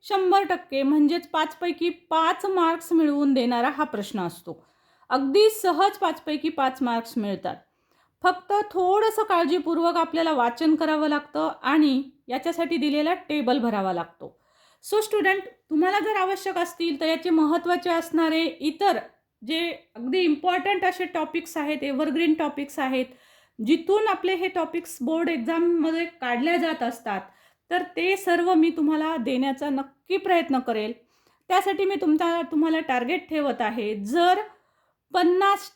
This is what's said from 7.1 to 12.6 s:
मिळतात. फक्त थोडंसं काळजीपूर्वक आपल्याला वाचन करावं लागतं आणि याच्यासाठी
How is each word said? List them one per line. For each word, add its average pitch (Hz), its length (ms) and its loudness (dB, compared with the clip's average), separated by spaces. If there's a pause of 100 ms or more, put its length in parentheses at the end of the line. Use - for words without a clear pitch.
मिळतात. 202 380 -4 (640)
फक्त 359 300 0 (180)
थोडंसं 427 520 2
काळजीपूर्वक 339 760 0
आपल्याला 330 360 0
वाचन 269 420 2
करावं 311 340 0
लागतं 294 420 -2 (120)
आणि 277 400 4 (260)
याच्यासाठी 330 480 -2